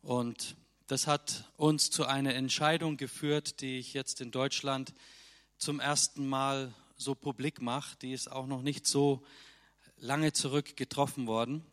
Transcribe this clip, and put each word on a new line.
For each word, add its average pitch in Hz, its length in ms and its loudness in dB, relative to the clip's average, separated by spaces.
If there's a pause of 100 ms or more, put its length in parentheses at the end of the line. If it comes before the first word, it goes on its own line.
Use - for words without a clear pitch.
Und 120 540 -2 (300)
das 135 200 0
hat - 500 0
uns 151 340 4
zu 151 160 0
einer 139 280 2
Entscheidung 151 640 2
geführt, 147 640 -2
die 131 180 -4
ich - 160 -10
jetzt - 260 -4
in 120 100 -8
Deutschland 135 640 -2 (640)
zum 147 220 -2
ersten 143 460 2
Mal 135 460 0 (240)
so 135 180 -2
publik 127 480 -4
mache. 123 360 -4
Die 127 140 -8
ist - 180 -8
auch 131 160 -6
noch 131 160 -4
nicht 143 240 -2
so 139 380 4 (720)
lange 143 360 0
zurück 143 440 0
getroffen 135 500 0
worden. 117 460 0